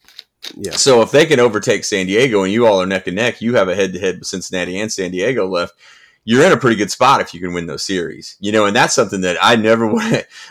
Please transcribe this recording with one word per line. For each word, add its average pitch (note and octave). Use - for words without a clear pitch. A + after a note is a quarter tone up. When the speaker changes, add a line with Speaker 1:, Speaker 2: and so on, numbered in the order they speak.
Speaker 1:
Yeah. F#2
Speaker 2:
So B2
if A2
they D3
can D3+
overtake G#2+
San F#2+
Diego G#2
and F#2+
you A#2
all G2
are F2+
neck F#2+
and F2+
neck, A2+
you A#2
have G2
a F2+
head-to-head F#2
with -
Cincinnati F2+
and A2
San F#2
Diego G2+
left, F2
you're B2
in F#3
a D3
pretty A#2
good G2
spot B2+
if -
you -
can F2+
win F2
those C#2+
series. -
You G2+
know, G#2+
and G2+
that's D3+
something G2+
that F2+
I A2
never A2+
<laughs> G#2+
would, -